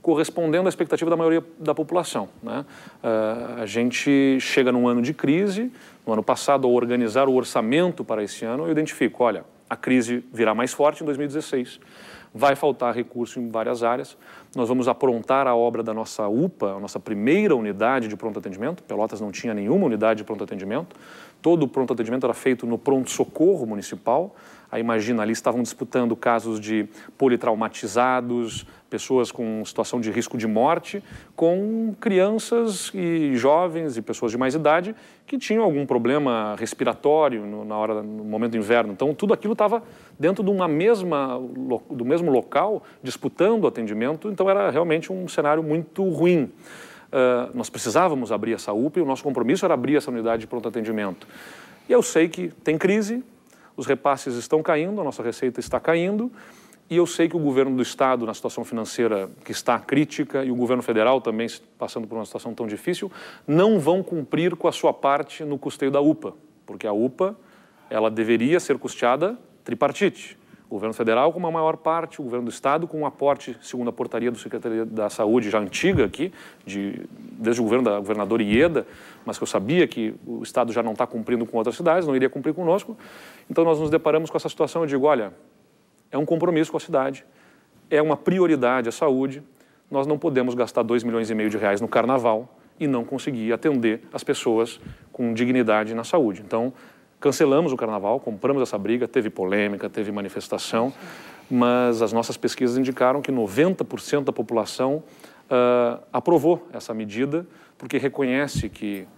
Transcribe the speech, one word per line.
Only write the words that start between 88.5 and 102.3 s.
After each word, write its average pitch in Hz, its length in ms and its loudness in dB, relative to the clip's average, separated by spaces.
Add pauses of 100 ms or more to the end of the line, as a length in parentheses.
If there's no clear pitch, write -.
a 113 40 -4
saúde, 135 520 0 (440)
nós 139 160 -2
não 151 140 0
podemos 127 360 0
gastar 123 280 0
dois 113 220 2
milhões 113 260 -2
e 113 40 -2
meio 107 140 0
de 104 80 -2
reais 101 240 0
no 113 60 -2
carnaval 117 600 2 (300)
e 151 100 -2
não 120 160 0
conseguir 117 480 -4
atender 117 500 0 (100)
as - 120 -10
pessoas 117 560 0 (320)
com 117 200 -2
dignidade 113 640 2
na 117 80 -4
saúde. 113 420 0
Então, 120 280 -2 (460)
cancelamos 143 540 2
o 127 40 -2
carnaval, 110 440 -2
compramos 127 420 -2
essa 110 160 -4
briga, 113 300 0
teve 107 220 0
polêmica, 101 600 -2
teve 107 220 -6
manifestação, 104 800 -4 (580)
mas 123 520 4
as 107 100 0
nossas 117 240 -2